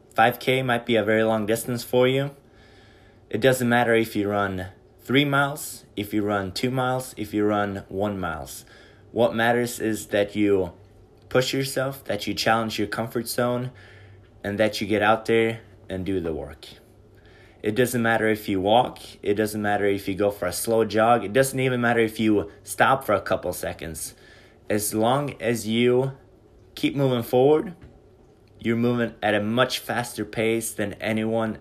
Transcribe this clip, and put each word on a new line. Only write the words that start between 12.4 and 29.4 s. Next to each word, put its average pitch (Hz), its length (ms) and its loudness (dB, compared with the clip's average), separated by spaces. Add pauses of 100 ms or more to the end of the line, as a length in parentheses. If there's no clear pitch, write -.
your 104 80 -2
comfort 113 400 -4
zone, 123 460 -2 (720)
and 101 160 -2
that 110 200 2
you 107 60 -4
get 101 160 2
out 110 240 2
there 113 340 2 (300)
and 92 160 -6
do 95 140 0
the 82 120 -2
work. 71 360 -12 (960)
It 110 100 0
doesn't 123 260 2
matter 113 280 2
if 107 200 -2
you 98 120 0
walk, 110 400 2 (240)
it 101 100 0
doesn't 107 260 -2
matter 101 260 0
if 101 200 0
you 98 80 -4
go 101 160 2
for 90 160 -4
a 90 60 -2
slow 113 320 0
jog, 110 400 4
it 95 80 -8
doesn't 131 260 2
even 127 220 0
matter 117 180 2
if 113 220 0
you 107 320 2 (100)
stop 123 420 2
for 107 80 0
a 98 80 4
couple 90 320 -2
seconds. 82 640 -10 (560)
As 104 240 -2
long 123 480 0
as 107 240 -2
you 120 460 2 (640)
keep 147 180 -2
moving 127 300 2
forward, 147 500 4 (880)
you're 113 160 0
moving 120 440 0
at 104 140 0
a 104 80 0